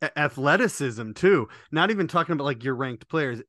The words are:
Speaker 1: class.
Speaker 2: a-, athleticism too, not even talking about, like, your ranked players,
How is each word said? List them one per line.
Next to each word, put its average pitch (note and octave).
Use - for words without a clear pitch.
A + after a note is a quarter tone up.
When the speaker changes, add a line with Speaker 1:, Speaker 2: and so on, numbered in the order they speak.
Speaker 1:
class. D#3
Speaker 2:
a-, -
athleticism C#3
too, E3+
not E3+
even G3
talking E3+
about, C#3+
like, B2+
your C3
ranked B2
players, C3+